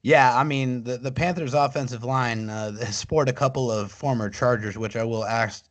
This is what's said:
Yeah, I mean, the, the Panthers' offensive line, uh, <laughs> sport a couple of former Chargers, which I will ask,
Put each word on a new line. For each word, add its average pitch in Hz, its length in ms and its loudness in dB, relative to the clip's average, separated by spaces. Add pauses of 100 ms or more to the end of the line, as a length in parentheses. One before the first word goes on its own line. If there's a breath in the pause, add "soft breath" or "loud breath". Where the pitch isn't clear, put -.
Yeah, 131 320 6
I 131 80 4
mean, 131 400 0
the, 123 140 -6
the 131 140 -6
Panthers' 165 420 -2
offensive 135 500 0
line, 120 460 -2
uh, 107 220 -6 (140)
<laughs> 104 60 -6
sport 143 380 0
a 127 40 0
couple 131 380 0
of 104 200 -2
former 113 380 -2
Chargers, 107 480 0
which 110 180 -6
I 113 80 -2
will 110 220 -2
ask, 113 460 -2